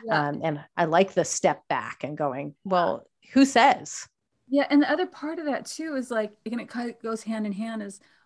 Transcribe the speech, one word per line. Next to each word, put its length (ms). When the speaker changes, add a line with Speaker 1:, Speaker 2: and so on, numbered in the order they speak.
Speaker 1:
Yeah. 220
Speaker 2:
Um, 140
and 220
I 80
like 260
the 140
step 420
back 340
and 140
going, 380
"Well, 400
who 100
says?" 640
Speaker 1:
Yeah. 220
And 120
the 80
other 160
part 320
of 60
that 220
too 300
is, 140
like, 220
and 140
it 100
kind 180
of 140
goes 220
hand 220
in 60
hand, 300
is 180